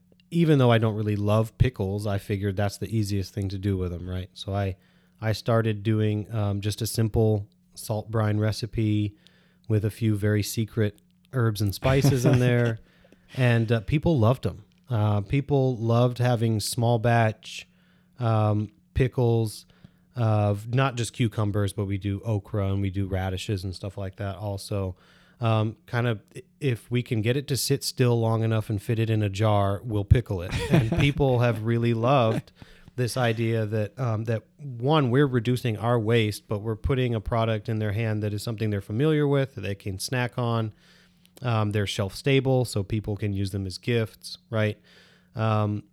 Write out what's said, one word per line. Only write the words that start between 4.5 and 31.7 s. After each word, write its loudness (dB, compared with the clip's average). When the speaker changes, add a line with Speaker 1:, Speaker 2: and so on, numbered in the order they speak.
Speaker 1:
I, -2
I 0
started 0
doing, 0
um, -2
just -4
a -2
simple 0
salt -8
brine 0
recipe -2
with 2
a 0
few 0
very 0
secret -4
herbs 0
and 2
spices 2
in 6
there. 2
Speaker 2:
<laughs> -20
Speaker 1:
And, 2
uh, 2
people 0
loved 2
'em. -6
Uh, 2
people 0
loved 2
having 2
small 0
batch, 0
um, 2
pickles 0
of 0
not 2
just -4
cucumbers, 0
but -2
we -4
do -4
okra -2
and -2
we -2
do -4
radishes -4
and -6
stuff -12
like -10
that -6
also. -6
Um, 0
kind -2
of, -4
i-, -16
if -4
we 0
can -2
get 0
it -4
to -2
sit -2
still 2
long 0
enough 0
and -2
fit -2
it 0
in 2
a 0
jar, 2
we'll -2
pickle 2
it. -6
And 4
Speaker 2:
<laughs> 0
Speaker 1:
people 2
have 2
really 2